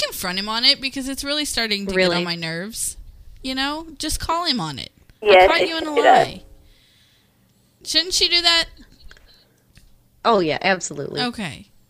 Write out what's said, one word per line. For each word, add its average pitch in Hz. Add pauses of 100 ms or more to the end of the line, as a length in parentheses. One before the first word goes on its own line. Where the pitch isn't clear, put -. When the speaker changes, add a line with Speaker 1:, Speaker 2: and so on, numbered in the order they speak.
Speaker 1:
confront 196
him 202
on 226
it 269
because 262
it's 269
really 285
starting 214
to 196
get 185
Speaker 2:
Really? 185
Speaker 1:
on 175
my 175
nerves. 170 (460)
You 262
know, 285 (140)
just 311
call 339
him 262
on 151
it. - (320)
Speaker 3:
Yeah, 202
Speaker 1:
I 294
caught 320
Speaker 3:
she 359
Speaker 1:
you 330
in 320
a -
Speaker 3:
should 302
do -
that. -
Speaker 1:
lie. - (1400)
Shouldn't 339
she 359
do 349
that? 339 (1600)
Speaker 2:
Oh 214
yeah, 156
absolutely. 170
Speaker 1:
Okay. 233 (220)